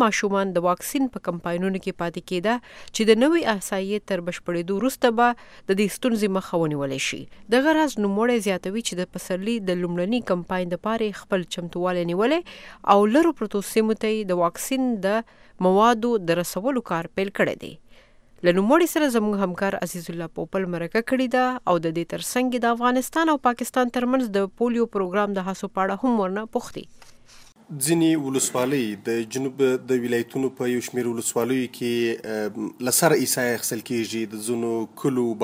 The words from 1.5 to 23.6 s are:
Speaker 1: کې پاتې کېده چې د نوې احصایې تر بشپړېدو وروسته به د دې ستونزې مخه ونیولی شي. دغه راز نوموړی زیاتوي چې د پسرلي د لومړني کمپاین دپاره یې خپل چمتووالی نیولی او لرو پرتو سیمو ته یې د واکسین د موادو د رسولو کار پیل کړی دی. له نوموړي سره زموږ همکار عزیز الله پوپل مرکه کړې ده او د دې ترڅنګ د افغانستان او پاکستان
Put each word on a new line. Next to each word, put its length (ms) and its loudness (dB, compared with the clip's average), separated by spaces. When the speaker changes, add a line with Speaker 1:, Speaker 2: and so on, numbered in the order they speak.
Speaker 1:
کې 180 -4
پاتې 200 -4
کېده 240 0
چې 160 0
د 140 8
نوې 180 4
احصایې 580 -4
تر 180 -2
بشپړېدو 480 -4
وروسته 400 2
به 160 6
د 360 -10
دې 180 0
ستونزې 300 0
مخه 240 0
ونیولی 460 -2
شي. 120 -8
دغه 240 4
راز 180 0
نوموړی 500 2
زیاتوي 400 -4
چې 140 -4
د 160 -6
پسرلي 400 -4
د 20 0
لومړني 500 -2
کمپاین 440 -2
دپاره 340 -2
یې 160 -12
خپل 200 0
چمتووالی 560 -2
نیولی 260 2
او 20 8
لرو 220 4
پرتو 280 -4
سیمو 320 2
ته 140 -2
یې 160 -4
د 80 2
واکسین 440 0
د 180 2
موادو 420 4
د 80 4
رسولو 500 -2
کار 180 -4
پیل 180 -2
کړی 240 0
دی. 80 -12
له 100 6
نوموړي 340 6
سره 240 2
زموږ 300 0
همکار 340 -2
عزیز 340 -8
الله 160 -8
پوپل 360 -4
مرکه 260 -2
کړې 240 2
ده 120 4
او 40 6
د 120 -2
دې 160 -2
ترڅنګ 520 -2
د 120 2
افغانستان 560 2
او 40 2
پاکستان 500 0